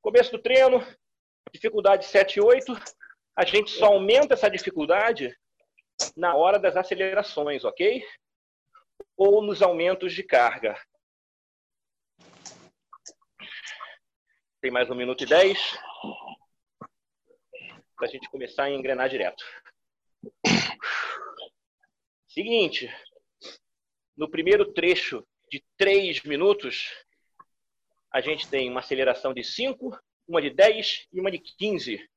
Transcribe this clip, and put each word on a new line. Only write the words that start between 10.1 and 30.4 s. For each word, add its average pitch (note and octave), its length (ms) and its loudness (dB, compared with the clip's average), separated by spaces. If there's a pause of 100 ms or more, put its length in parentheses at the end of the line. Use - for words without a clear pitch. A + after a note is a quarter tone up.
de F#3+ 80 -10
carga. A2+ 560 0 (3750)
Tem B2+ 100 -6
mais B2 200 -2
um B2+ 40 -6
minuto B2+ 300 -8
e - 20 -10
dez F#3 320 4 (2500)
pra - 120 -8
gente C3 220 -16
começar C3+ 340 -8
a C#3 60 -4
engrenar C3 380 -4
direto. G#2 360 -6 (2750)
Seguinte, G3+ 680 -4 (1200)
no D3+ 160 -10
primeiro F#3+ 440 0
trecho E3+ 520 -2 (240)
de C#3 140 -14 (140)
três G3 440 0
minutos, D3+ 680 -2 (1200)
a C3+ 80 -2
gente D3+ 300 -6
tem C3+ 180 -2
uma B2+ 120 -8
aceleração C3 520 -4
de B2 100 -10
cinco, B3+ 560 -8 (300)
uma E3+ 140 -2